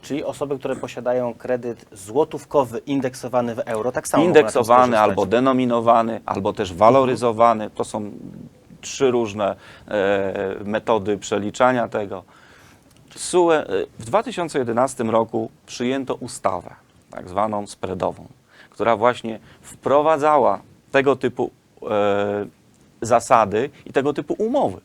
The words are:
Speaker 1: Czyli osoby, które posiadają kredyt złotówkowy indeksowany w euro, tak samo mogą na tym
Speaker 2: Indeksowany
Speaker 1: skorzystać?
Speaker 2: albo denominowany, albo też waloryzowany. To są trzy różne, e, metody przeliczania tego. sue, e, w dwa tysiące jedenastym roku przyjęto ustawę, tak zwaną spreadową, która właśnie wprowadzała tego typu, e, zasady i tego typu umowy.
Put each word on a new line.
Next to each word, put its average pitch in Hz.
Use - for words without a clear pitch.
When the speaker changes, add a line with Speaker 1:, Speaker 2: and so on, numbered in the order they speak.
Speaker 1:
Czyli 143
osoby, 139
które 131
posiadają 123
kredyt 123
złotówkowy 120
indeksowany 127
w 117
euro, 113
tak -
samo 151
mogą 175
na 170
tym 151
Speaker 2:
Indeksowany 120
Speaker 1:
skorzystać? 110
Speaker 2:
albo 98
denominowany, 117
albo 101
też 95
waloryzowany. 113
To -
są 107
trzy -
różne, 104
e, 98
metody 104
przeliczania 113
tego. 98
sue, 175
e, 151
w 113
dwa 175
tysiące 170
jedenastym 120
roku 113
przyjęto 127
ustawę, -
tak -
zwaną 101
spreadową, 92
która 110
właśnie 110
wprowadzała 143
tego 135
typu, 127
e, 101
zasady 113
i -
tego 143
typu -
umowy. 220